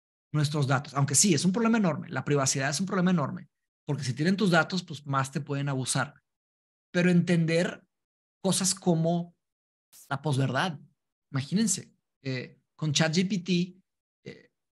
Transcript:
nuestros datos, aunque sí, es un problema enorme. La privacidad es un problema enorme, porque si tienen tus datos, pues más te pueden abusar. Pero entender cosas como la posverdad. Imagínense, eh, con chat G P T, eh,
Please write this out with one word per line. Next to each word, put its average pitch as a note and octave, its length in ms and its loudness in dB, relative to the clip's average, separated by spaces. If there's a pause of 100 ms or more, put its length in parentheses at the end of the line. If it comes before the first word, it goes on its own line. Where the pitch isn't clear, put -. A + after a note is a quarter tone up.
(320)
nuestros D3 360 0
datos, C3 260 -2
aunque C#3 220 0
sí, G3+ 180 6
es C#3 100 0
un F3+ 60 2
problema A3+ 280 2
enorme. F3 320 0
La C3 140 -6
privacidad C#3 460 0
es D3 80 -4
un F#3+ 80 -2
problema F#3 240 2
enorme, C#3 380 -2 (400)
porque D3 160 -2
si B2+ 100 -2
tienen E3 220 0
tus G3 160 2
datos, F3 320 2
pues - 200 -14
más C3+ 280 -2
te D#3+ 80 -6
pueden C#3 280 -6
abusar. C3 540 -4 (720)
Pero F3 180 2
entender E3+ 760 0 (560)
cosas F#3 320 0
como E3+ 640 0 (760)
la C3+ 140 -6
posverdad. C3+ 560 0 (540)
Imagínense, F3 600 -2 (300)
eh, B2+ 380 -8 (160)
con D#3 160 -2
chat D#3 200 2
G F#3 160 2
P G3+ 120 -2
T, - 880 -4
eh, - 220 -20 (220)